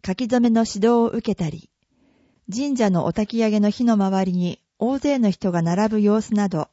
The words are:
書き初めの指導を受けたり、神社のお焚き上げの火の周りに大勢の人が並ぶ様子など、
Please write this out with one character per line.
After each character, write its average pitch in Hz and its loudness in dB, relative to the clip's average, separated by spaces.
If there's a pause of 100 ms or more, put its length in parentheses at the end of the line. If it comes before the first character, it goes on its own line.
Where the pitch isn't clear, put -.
書 190 -4
き 247 -6
初 240 2
め 240 4
の 226 4
指 208 -8
導 214 2
を 233 4
受 226 -4
け 208 -4
た 160 -4
り、 - -14 (840)
神 277 -2
社 220 0
の 175 0
お 170 -2
焚 214 -2
き 226 -6
上 220 0
げ 214 0
の 208 2
火 240 -2
の 233 4
周 190 0
り 185 -2
に 180 -2 (180)
大 262 -2
勢 285 0
の 220 2
人 185 -2
が 170 0
並 180 0
ぶ 214 0
様 208 4
子 220 -4
な 202 0
ど、 156 -4